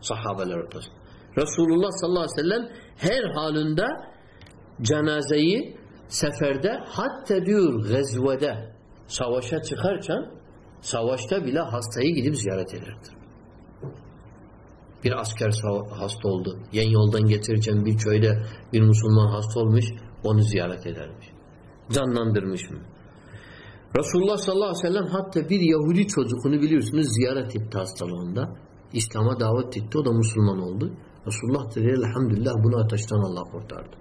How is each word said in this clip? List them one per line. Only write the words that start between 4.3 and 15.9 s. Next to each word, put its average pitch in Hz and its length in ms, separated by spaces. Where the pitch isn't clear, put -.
cenazeyi 151 920
seferde, 147 760
hatta 196 600
diyor 160 420
gazvede, 127 880
savaşa 127 560
çıkarken 185 680
savaşta 123 640
bile 131 160
hastayı 120 540
gidip 143 220
ziyaret 95 380
ederdi. 92 340
Bir 117 160
asker 110 300
sa-, 104 400